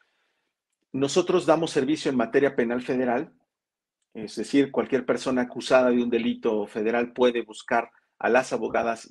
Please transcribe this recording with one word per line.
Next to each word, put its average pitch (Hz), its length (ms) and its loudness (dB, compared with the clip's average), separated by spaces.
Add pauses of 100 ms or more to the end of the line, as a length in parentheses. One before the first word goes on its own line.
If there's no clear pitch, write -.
(920)
Nosotros 147 520 0
damos 160 260 2
servicio 151 380 0
en 135 60 -2
materia 135 400 2
penal 120 260 -2
federal, 127 520 -2 (800)
es 110 240 -12
decir, 135 340 2
cualquier 123 340 -2
persona 127 360 -2
acusada 123 480 2
de 123 120 2
un 120 80 -2
delito 117 560 -2
federal 117 460 -2
puede 123 300 2
buscar 113 500 -4 (280)
a 98 100 0
las 127 240 2
abogadas 113 560 -4